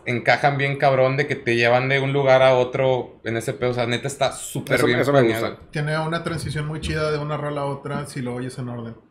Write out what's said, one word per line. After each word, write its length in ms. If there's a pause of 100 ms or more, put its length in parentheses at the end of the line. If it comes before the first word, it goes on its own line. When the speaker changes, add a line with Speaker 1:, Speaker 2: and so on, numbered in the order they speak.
Speaker 1:
encajan 500
bien 220
cabrón 400
de 80
que 80
te 220
llevan 340
de 100
un 140
lugar 280
a 120
otro 720
en 120
ese 160
pedo. 200
O 20
sea, 120
neta 200
está 260
súper 440
Speaker 2:
Eso, 100
Speaker 1:
bien 140
Speaker 2:
eso 120
me 80
Speaker 1:
planeado. 300
Speaker 2:
gusta. 200
Speaker 3:
Tiene 280
una 260
transición 420
muy 140
chida 320
de 60
una 180
rola 260
a 40
otra 400
si 160
lo 120
oyes 240
en 120
orden. 240 (160)